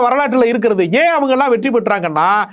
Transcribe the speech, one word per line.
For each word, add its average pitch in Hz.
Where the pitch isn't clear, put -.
வரலாற்றுல 254
இருக்கிறது. 220
ஏன் 285
அவங்க 285
எல்லாம் 269
வெற்றி 247
பெற்றாங்கன்னா, 202